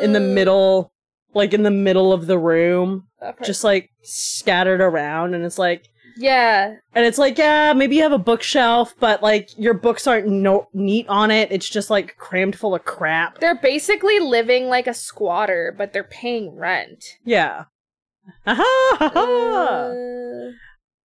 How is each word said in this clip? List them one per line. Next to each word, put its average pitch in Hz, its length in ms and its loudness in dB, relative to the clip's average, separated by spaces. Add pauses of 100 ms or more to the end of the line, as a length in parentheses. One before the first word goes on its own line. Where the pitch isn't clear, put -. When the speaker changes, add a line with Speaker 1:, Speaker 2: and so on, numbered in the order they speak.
Speaker 1:
in 208 100 2
the 208 60 4
Speaker 2:
Ugh. 196 160 0
Speaker 1:
middle, 190 560 2 (420)
like, 208 200 0
in 214 100 2
the 208 80 2
middle 190 420 2
of 170 140 -4
the 185 120 2
room. 175 680 0 (120)
Speaker 2:
That - 180 -14
part. 247 80 -14
Speaker 1:
Just, 202 180 -6
like, 202 260 0 (140)
scattered 185 760 -2
around, 165 520 -2
and 170 120 -6
it's 175 120 -10
like 175 300 -2 (300)
Speaker 2:
Yeah. 226 580 2 (180)
Speaker 1:
And 233 120 4
it's 233 120 0
like, 269 200 2
yeah, 302 360 4
maybe 269 220 2
you 311 80 4
have 311 80 2
a 285 60 2
bookshelf, 233 840 0
but, 214 240 0
like, 214 340 2
your 220 160 2
books 226 340 -2
aren't 220 200 2
no-, 196 460 2
neat 202 340 -2
on 208 240 2
it. 220 220 0
It's 190 160 -4
just, 202 200 -6
like, 196 280 -2
crammed 190 400 -4
full 196 180 -4
of 170 80 -6
crap. 165 560 -4
Speaker 2:
They're 339 160 0
basically 392 640 0
living 247 480 0
like 254 200 0
a 240 60 -4
squatter, 185 840 -4
but 202 180 -8
they're 196 100 -6
paying 226 540 -10
rent. 170 480 -8 (180)
Speaker 1:
Yeah. 165 400 -2 (840)
Ha 220 100 -2
ha, 523 440 2
ha 302 140 0
ha. 330 60 0
Speaker 2:
Uh. 247 1300 -4 (540)